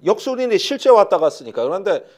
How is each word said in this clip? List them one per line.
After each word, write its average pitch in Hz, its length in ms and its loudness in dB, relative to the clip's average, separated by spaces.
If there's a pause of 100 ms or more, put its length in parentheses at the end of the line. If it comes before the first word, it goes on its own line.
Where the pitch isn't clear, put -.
역술인이 240 500 -2
실제 - 320 -2
왔다 202 300 4
갔으니까. 127 440 -4
그런데 175 440 -4 (120)